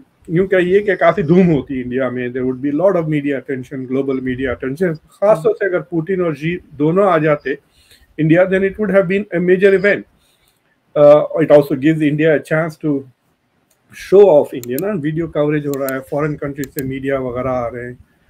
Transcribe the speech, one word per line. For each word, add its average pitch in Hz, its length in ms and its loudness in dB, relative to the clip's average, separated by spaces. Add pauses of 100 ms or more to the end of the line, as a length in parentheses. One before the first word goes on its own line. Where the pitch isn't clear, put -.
(300)
यूं 180 180 0
कहिए 185 320 2
कि 208 160 -2
काफी 185 280 0
धूम 175 240 4
होती 135 340 -2
इंडिया 123 280 -4
में। 123 200 -6
There 127 160 -6
would 131 200 -4
be 143 160 -4
lot 190 140 2
of 165 140 -2
media 143 300 -2
attention, 127 520 -10
global 135 300 -2
media 127 340 -4
attention। 156 400 -4
खास - 480 -2
तौर 208 120 0
से 202 100 -4
अगर 180 140 -2
पुतिन 175 420 -4
और 165 140 -2
जी 165 240 -6 (160)
दोनों 170 300 2
आ 175 120 2
जाते 147 400 -2 (600)
इंडिया, 160 300 4
then 190 140 0
it 190 100 -2
would 208 160 -4
have 196 160 2
been 196 180 -2 (120)
a 170 40 -2
major 185 400 4
event। 180 240 0 (920)
Uh, 147 240 8 (200)
it 147 100 2
also 147 200 6
gives 156 280 0
India 151 400 2
a - 0 -
chance 156 460 -6
to 143 160 -2 (1080)
show 196 140 8
off 147 380 4
India 123 200 -6
ना, 202 120 -4
Video 156 340 -4
coverage 151 400 -2
हो 143 60 -4
रहा 135 200 -6
है, 135 60 -6
फॉरेन 147 360 -4
कंट्री 143 280 -10
से 135 200 -8
मीडिया 135 360 -6
वगैरह 127 300 -6
आ 123 180 -4
रहे 120 180 -12
हैं, 123 120 -16 (320)